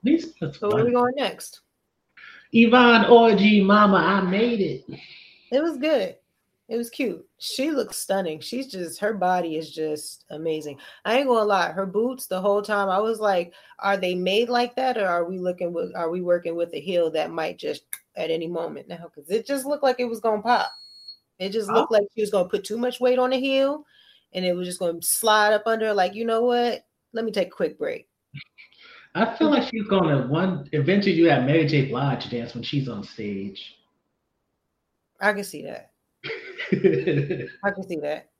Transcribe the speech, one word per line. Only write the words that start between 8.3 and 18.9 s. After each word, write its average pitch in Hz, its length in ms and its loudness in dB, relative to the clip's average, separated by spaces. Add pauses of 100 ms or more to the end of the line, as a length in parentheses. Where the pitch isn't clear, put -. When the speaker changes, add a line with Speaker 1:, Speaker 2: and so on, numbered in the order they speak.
Speaker 2:
She's 262 260 -8
just, 175 320 -10
her 214 140 -2
body 180 420 0
is 156 160 -8
just 151 600 -8
amazing. 151 480 -8 (260)
I 226 120 2
ain't 277 100 0
gonna 226 180 2
lie, 190 260 2
her 190 140 -4
boots 233 420 -4
the 185 140 -4
whole 202 200 2
time, 202 280 0
I 185 100 2
was 220 220 -2
like, 185 320 0 (260)
"Are 196 160 0
they 185 200 -2
made 190 340 0
like 240 260 0
that, 254 220 0
or 202 100 0
are 175 180 0
we 185 140 -8
looking 180 320 -4
with, 170 240 -8
are 170 140 -4
we 175 120 -4
working 175 360 0
with 170 160 -4
a 156 80 -8
heel 170 300 0
that 160 200 -2
might 165 260 -6
just 151 260 -8 (340)
at 160 140 -4
any 165 160 -4
moment 160 420 -8
now?" 170 260 -14